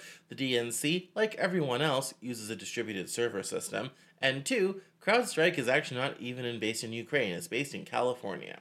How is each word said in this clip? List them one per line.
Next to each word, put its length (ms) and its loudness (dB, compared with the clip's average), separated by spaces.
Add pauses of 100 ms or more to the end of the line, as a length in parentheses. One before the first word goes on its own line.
(300)
The 60 -10
D 220 2
N 140 2
C, 440 0
like 200 2
everyone 460 2
else, 400 2
uses 300 -6
a 40 -2
distributed 540 -4
server 320 0
system. 480 -4 (320)
And 240 0
two, 360 0 (220)
CrowdStrike 540 4
is 100 0
actually 320 2
not 200 -2
even 260 -6
in, 140 -4
based 240 0
in 100 -6
Ukraine. 400 0
It's 140 -6
based 260 -2
in 120 -8
California. 760 -2